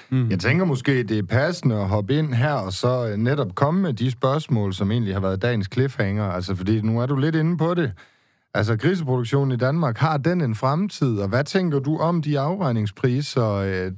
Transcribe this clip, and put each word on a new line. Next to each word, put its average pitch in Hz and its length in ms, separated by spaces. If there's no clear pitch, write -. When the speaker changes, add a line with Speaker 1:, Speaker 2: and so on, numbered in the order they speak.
Speaker 1:
Mhm. 127 220
Speaker 2:
Jeg 92 80
tænker 143 260
måske, 131 380
det 107 160
er 104 40
passende 131 520
at 101 120
hoppe 104 320
ind 151 140
her 139 200
og 95 200
så, 123 360
øh, 101 80
netop 117 380
komme 160 260
med 165 120
de 120 180
spørgsmål, 123 640
som 98 180
egentlig 113 240
har 101 60
været 95 200
dagens 113 320
cliffhanger. 107 500
Altså, 90 320
fordi 101 260
nu 113 180
er 120 60
du 139 100
lidt 151 200
inde 160 220
på 160 160
det. 156 200
Altså, 107 240
griseproduktionen 139 760
i 123 60
Danmark, 131 400
har 160 200
den 170 240
en 113 140
fremtid? 135 640
Og 101 100
hvad 117 140
tænker 165 360
du 147 180
om 165 240
de 147 180
afregningspriser, 131 1120
øh, 95 460